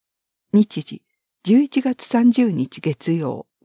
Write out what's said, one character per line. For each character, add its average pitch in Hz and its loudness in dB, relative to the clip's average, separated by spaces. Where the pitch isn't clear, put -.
日 208 2
時、 - -18
十 226 4
一 277 -2
月 254 -6
三 240 4
十 240 2
日 135 -6
月 - -4
曜 151 -4